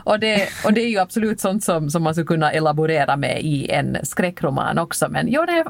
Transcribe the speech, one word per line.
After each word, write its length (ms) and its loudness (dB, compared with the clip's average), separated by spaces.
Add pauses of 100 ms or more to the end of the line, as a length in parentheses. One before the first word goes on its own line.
<laughs> 80 -
och 80 2
det, 280 0 (160)
och 80 4
det 80 4
är 80 0
ju 100 0
absolut 420 0
sånt 240 0
som, 260 0
som 120 0
man 120 0
skulle 120 -2
kunna 260 2
elaborera 640 2
med 260 -2
i 280 -2
en 320 0
skräckroman 760 -2
också. 320 -2
Men 180 -2
jo, 180 2
det, 240 2